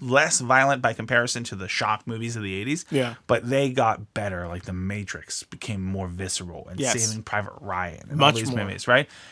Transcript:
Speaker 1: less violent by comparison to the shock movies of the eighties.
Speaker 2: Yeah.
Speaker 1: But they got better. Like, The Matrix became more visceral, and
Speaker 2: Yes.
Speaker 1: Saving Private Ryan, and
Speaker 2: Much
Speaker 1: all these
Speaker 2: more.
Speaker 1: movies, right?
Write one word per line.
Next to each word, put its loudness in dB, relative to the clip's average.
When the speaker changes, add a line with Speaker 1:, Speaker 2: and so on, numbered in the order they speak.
Speaker 1:
less 4
violent 6
by 4
comparison 0
to -8
the -8
shock -2
movies -4
of -6
the -4
eighties. -4
Speaker 2:
Yeah. 0
Speaker 1:
But 2
they 2
got 2
better. -4
Like, -8
The -8
Matrix -6
became -8
more -2
visceral, -6
and -8
Speaker 2:
Yes. 2
Speaker 1:
Saving -2
Private -2
Ryan, -4
and -2
Speaker 2:
Much 4
Speaker 1:
all -2
these -2
Speaker 2:
more. -4
Speaker 1:
movies, -8
right? 4